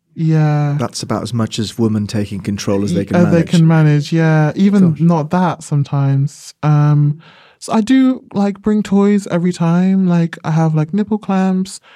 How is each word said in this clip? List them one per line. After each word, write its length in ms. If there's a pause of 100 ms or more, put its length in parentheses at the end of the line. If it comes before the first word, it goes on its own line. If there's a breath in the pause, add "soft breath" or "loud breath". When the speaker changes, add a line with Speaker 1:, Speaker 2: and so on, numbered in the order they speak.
(140)
Speaker 1:
Yeah. 640
Speaker 2:
That's 240
about 200
as 100
much 260
as 200
women 280
taking 340
control 420
as 100
they 120
can 120
Speaker 1:
Uh, 80
Speaker 2:
manage. 80
Speaker 1:
they 180
can 160
manage, 460
yeah. 440
Even 340
Speaker 2:
Gosh. 100
Speaker 1:
not 300
that 320
sometimes. 1000
Um, 580 (400 loud breath)
so 120
I 80
do, 520
like, 280
bring 220
toys 460
every 240
time. 560
Like, 360
I 60
have, 240
like, 180
nipple 260
clamps. 600 (160 loud breath)